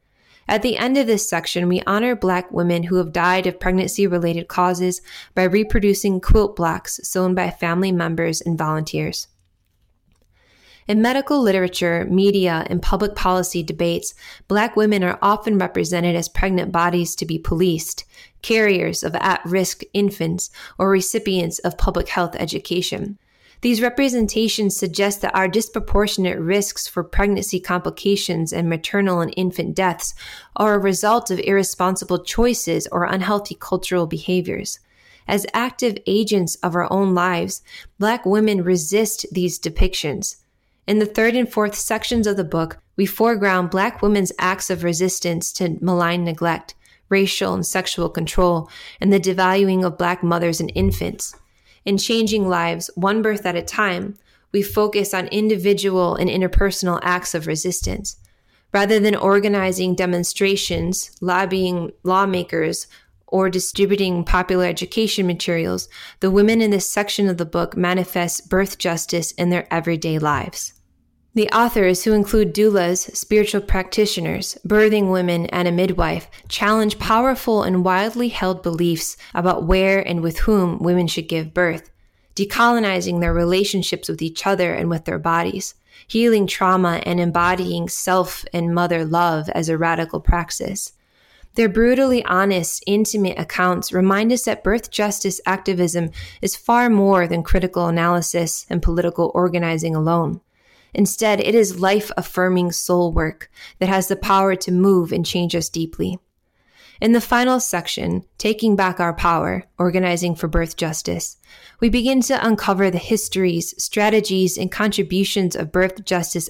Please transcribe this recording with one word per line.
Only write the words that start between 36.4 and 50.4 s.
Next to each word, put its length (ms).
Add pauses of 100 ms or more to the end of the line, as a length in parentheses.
of 200
our 160
own 220
lives, 480 (360)
Black 260
women 380
resist 720
these 260
depictions. 800 (500)
In 140
the 60
third 280
and 160
fourth 240
sections 540
of 80
the 80
book, 340 (160)
we 120
foreground 640
Black 320
women's 360
acts 320
of 140
resistance 720
to 260
malign 420
neglect, 520 (340)
racial 460
and 120
sexual 440
control, 600 (300)
and 120
the 60
devaluing 640
of 140
Black 240
mothers 380